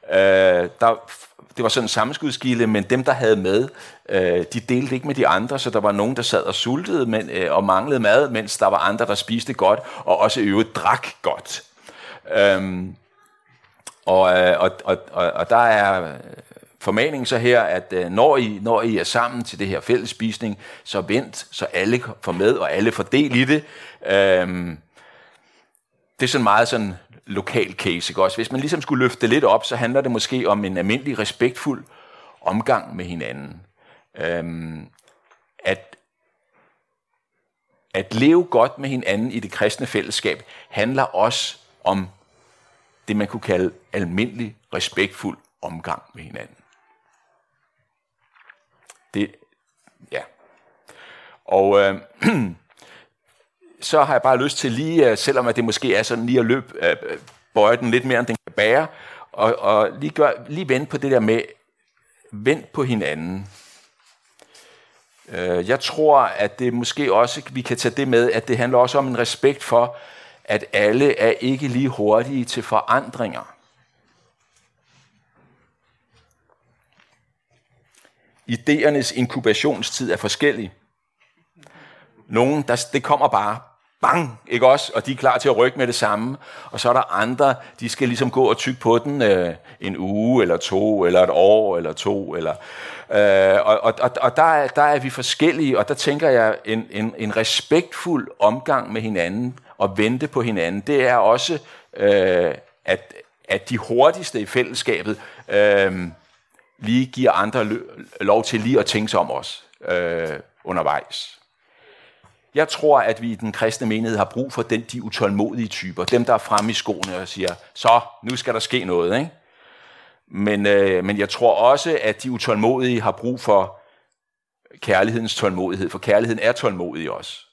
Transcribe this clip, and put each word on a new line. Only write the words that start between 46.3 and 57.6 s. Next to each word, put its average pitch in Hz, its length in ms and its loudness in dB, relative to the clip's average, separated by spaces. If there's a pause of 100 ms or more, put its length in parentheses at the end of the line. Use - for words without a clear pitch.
Det, 101 220 -4 (760)
ja. 67 100 -8 (1200)
Og, 98 340 4
øh, 98 220 2 (200)
<clears throat> 123 340 0 (1300)
så 151 220 2
har 147 100 0
jeg 123 80 2
bare 131 220 2
lyst 139 140 -4
til 131 140 -2
lige, 151 380 2
øh, 107 80 0
selvom 127 300 0
at 113 80 0
det 120 80 -2
måske 113 320 0
er 110 80 2
sådan 117 220 -4
lige 127 140 2
at 156 60 2
løbe, 120 400 -2
øh, - 340 -2 (340)
bøje 110 240 4